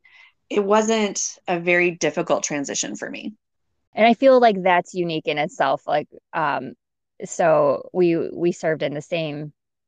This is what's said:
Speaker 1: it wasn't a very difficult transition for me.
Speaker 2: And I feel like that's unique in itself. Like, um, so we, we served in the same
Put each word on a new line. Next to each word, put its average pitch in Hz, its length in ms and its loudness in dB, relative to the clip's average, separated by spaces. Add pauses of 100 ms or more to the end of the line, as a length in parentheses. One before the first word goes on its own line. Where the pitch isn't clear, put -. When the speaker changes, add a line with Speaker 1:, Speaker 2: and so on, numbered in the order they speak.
(500)
Speaker 1:
it 208 140 0
wasn't 214 760 0 (100)
a 175 120 -2
very 175 320 2
difficult 165 520 -2
transition 139 520 -6
for - 140 -10
me. - 260 -14 (580)
Speaker 2:
And 220 140 4
I 233 60 4
feel 262 260 6
like 214 220 4
that's 175 320 2
unique 170 340 -4
in 151 100 -2
itself. 147 480 -2
Like, 151 220 -2 (260)
um, 139 400 -4 (520)
so 151 680 2
we, 170 380 2
we 175 200 -2
served 160 320 -4
in 143 100 -4
the 151 80 -8
same 151 520 -8 (340)